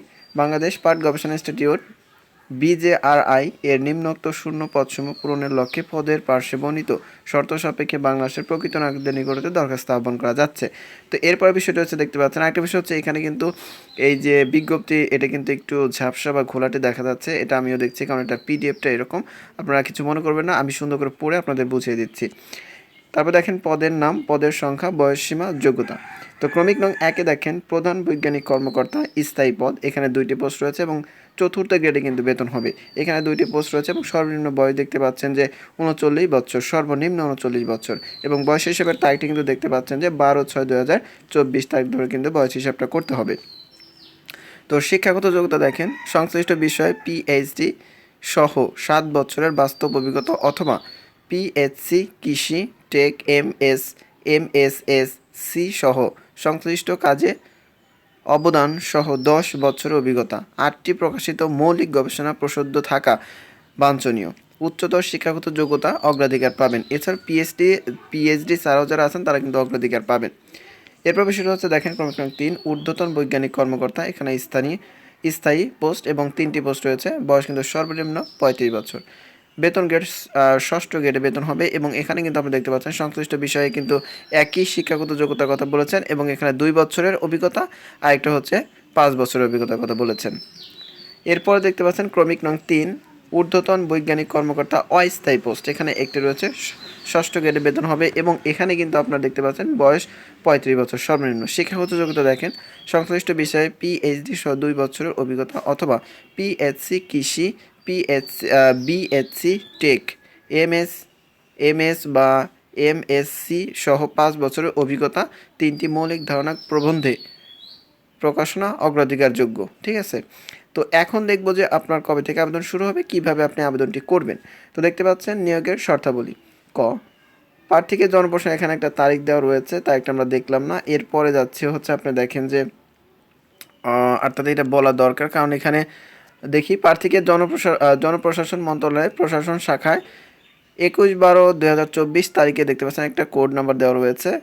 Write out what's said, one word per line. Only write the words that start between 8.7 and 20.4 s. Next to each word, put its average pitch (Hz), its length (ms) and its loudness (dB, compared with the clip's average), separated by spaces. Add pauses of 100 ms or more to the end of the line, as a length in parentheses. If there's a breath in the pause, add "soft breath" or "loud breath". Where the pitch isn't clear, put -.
নাগরিকদের 139 380 -2
নিকটতে 135 360 -4
দরখাস্ত 139 400 -2
আহ্বান 123 260 0
করা 117 180 -2
যাচ্ছে। 147 320 0 (420 loud breath)
তো - 140 -8
এরপর 175 300 4
বিষয়টা 180 300 0
হচ্ছে 165 140 -4
দেখতে 147 220 -2
পাচ্ছেন, 139 240 2
আরেকটা 165 200 0
বিষয় 170 180 -2
হচ্ছে 175 160 -4
এখানে 156 240 -4
কিন্তু 156 260 -4 (500 loud breath)
এই 139 200 4
যে 143 180 2 (100)
বিজ্ঞপ্তি, 156 540 0 (140)
এটা 135 140 0
কিন্তু 135 260 -6
একটু 139 240 -6 (120)
ঝাপসা 127 440 -4
বা 139 100 0
ঘোলাটে 131 360 -2
দেখা 127 240 -2
যাচ্ছে। 127 280 -6 (100)
এটা 127 180 -2
আমিও 127 200 -2
দেখছি, 123 280 -2
কারণ 135 160 -2
এটা 120 220 -4
পিডিএফটা 143 460 -4
এরকম। 123 300 -4 (380 loud breath)
আপনারা 139 240 0
কিছু - 220 -8
মনে 151 160 -2
করবেন 156 260 0